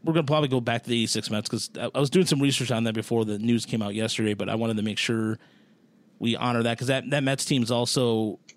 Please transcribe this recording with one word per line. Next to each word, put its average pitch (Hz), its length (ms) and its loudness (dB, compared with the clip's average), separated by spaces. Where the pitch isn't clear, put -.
we're 160 100 2
gonna 160 120 2
probably 151 220 2
go 127 120 2
back 117 240 -2
to - 40 -8
the 120 80 0
eighty-six 110 340 0
Mets 107 180 -2
'cause - 300 -4
I, 120 160 -4
I 123 60 -2
was 139 100 2
doing 185 160 4
some 143 140 2
research 135 300 0
on 113 140 0
that 113 100 0
before 113 300 0
the 104 140 -2
news 113 280 2
came 113 160 -2
out 101 120 -4
yesterday, 110 400 0
but 98 140 -4
I 107 60 -2
wanted 113 220 -2
to 104 60 -2
make 107 160 -2
sure 110 400 -2
we 113 180 0
honor 120 260 2
that 117 160 0
'cause 123 100 -4
that, 131 220 -2
that 143 140 2
Mets 135 200 0
team 135 180 2
is 110 80 -2
also 117 680 0